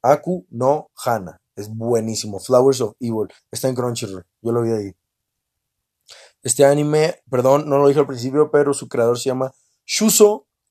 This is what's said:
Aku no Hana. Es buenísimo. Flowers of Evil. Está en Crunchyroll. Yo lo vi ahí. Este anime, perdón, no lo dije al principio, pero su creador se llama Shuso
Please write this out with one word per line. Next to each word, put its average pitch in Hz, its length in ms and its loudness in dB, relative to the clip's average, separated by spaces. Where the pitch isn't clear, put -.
Aku 160 440 0
no 135 460 -2
Hana. 101 440 -6
Es 104 140 -12
buenísimo. 113 680 -4
Flowers 127 420 2
of 107 180 -6
Evil. 113 300 -4
Está - 200 -4
en 127 60 -4
Crunchyroll. 113 500 -6
Yo 117 100 -4
lo 120 100 0
vi 113 100 -2
ahí. 101 240 -6
Este 135 240 2
anime, 147 640 2
perdón, 135 400 2
no 139 80 2
lo 143 100 4
dije 143 140 4
al 139 60 0
principio, 135 440 -2
pero 143 220 2
su 127 160 -8
creador 120 280 0
se 131 120 -4
llama 131 240 -4
Shuso 208 640 2